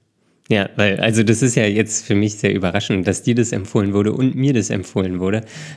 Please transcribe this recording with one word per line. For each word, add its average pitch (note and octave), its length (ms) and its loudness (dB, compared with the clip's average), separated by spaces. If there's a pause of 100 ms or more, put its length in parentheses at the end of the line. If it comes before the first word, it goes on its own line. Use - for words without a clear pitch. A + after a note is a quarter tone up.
(480)
Ja, G2+ 260 2
weil, G2 240 2
also A2 240 2
das A2 200 2
ist B2+ 120 2
ja A#2+ 120 4
jetzt G#2+ 380 0
für G2+ 120 0
mich G#2 220 2
sehr G2+ 140 0
überraschend, F#2+ 540 -2
dass F#2+ 160 -2
dir A#2+ 140 0
das A#2 160 0
empfohlen G2+ 400 -2
wurde G#2 200 2
und B2+ 220 -2
mir C3+ 180 0
das A2 160 0
empfohlen F#2+ 520 -4
wurde. G2+ 220 -2 (340)